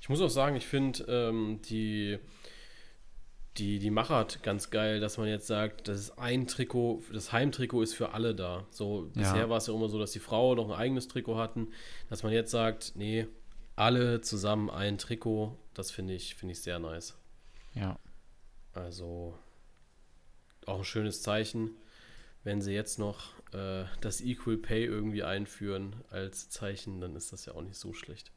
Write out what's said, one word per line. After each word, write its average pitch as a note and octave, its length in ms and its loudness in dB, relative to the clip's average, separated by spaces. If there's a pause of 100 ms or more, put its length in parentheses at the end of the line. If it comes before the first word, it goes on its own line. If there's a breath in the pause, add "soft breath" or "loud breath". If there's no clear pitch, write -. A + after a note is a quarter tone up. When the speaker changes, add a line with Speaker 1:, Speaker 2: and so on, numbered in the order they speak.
Speaker 1:
Ich - 80 -12
muss C#3+ 120 4
auch F3+ 100 6
sagen, C3+ 240 6
ich B2 120 0
find, C3+ 420 2
ähm, A2+ 540 2
die, G#2+ 580 0 (1400 loud breath)
die, G2+ 240 2
die G#2 100 4
Machart A2 540 4
ganz G2+ 260 0
geil, G#2+ 300 4
dass G#2 180 -2
man A2 80 2
jetzt G#2+ 220 0
sagt, G#2+ 400 0
das G2+ 100 0
ist - 200 -8
ein B2 280 2
Trikot, B2 560 2 (100)
das G#2+ 200 -6
Heimtrikot B2 500 4
ist A2 120 2
für - 200 0
alle A2+ 220 2
da. F2+ 340 -4
So, G2+ 360 -2 (100)
Speaker 2:
Ja. G2 160 6
Speaker 1:
bisher A2 180 4
war's A2+ 160 4
ja A2+ 80 0
immer A2 140 2
so, G#2+ 100 0
dass G#2 140 0
die G#2 80 -4
Frauen A#2+ 380 6
noch G#2+ 120 0
ein - 80 -2
eigenes B2+ 300 2
Trikot A2+ 280 -2
hatten, A2+ 360 -2 (360 loud breath)
dass - 140 -4
man A2 100 2
jetzt A2+ 200 4
sagt, A2+ 420 2
nee, A2 320 0 (480)
alle A#2+ 460 6
zusammen G#2 500 2
ein G2+ 260 0
Trikot, A2 600 0 (180)
das F#2+ 160 -4
find F#2+ 200 -4
ich, F2+ 260 -6
find F#2 160 -6
ich E2+ 100 -8
sehr F2 160 -2
nice. E2 400 -6 (560 soft breath)
Speaker 2:
Ja. G2 240 -2 (760)
Speaker 1:
Also, F2 640 -8 (1300 soft breath)
auch G2 120 -4
ein G2 60 -4
schönes G#2+ 380 0
Zeichen. A2 500 0 (720 loud breath)
Wenn G2+ 160 0
sie G2 140 0
jetzt G#2 260 -2
noch, G2+ 320 -4 (200)
äh, F#2+ 320 -4 (160)
das G2+ 200 -2
Equal B2 360 0
Pay A2+ 280 2
irgendwie G#2+ 400 0
einführen G2 720 -2 (140)
als F#2+ 380 -6
Zeichen, G2 520 -6
dann F2 160 -6
ist - 160 -8
das F#2 140 -12
ja - 80 -12
auch D#2+ 80 -8
nicht F#2+ 140 -10
so - 160 -8
schlecht. - 440 -12